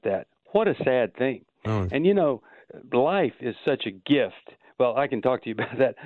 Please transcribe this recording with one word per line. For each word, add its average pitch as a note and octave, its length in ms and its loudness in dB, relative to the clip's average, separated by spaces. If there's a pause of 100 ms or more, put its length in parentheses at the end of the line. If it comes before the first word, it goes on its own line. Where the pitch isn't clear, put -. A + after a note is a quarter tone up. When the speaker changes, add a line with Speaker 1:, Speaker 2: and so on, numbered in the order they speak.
Speaker 1:
that. F#2+ 240 -4 (240)
What G#3+ 160 2
a D3+ 160 0
sad B2+ 320 2
thing. B2+ 300 -4 (200)
Speaker 2:
Oh. G#2 260 -2
Speaker 1:
And, C#3+ 140 0
you G3 80 6
know, D3+ 280 2 (500)
life D3 480 2
is A#2+ 240 -6
such C#3 220 0
a A2+ 60 -6
gift. G2+ 580 0 (300)
Well, B2 180 2
I C#3 100 0
can B2+ 140 -4
talk C3 220 0
to A#2 60 -8
you A2 60 -6
<laughs> - 20 -6
about A#2+ 220 -6
that B2 160 2 (100)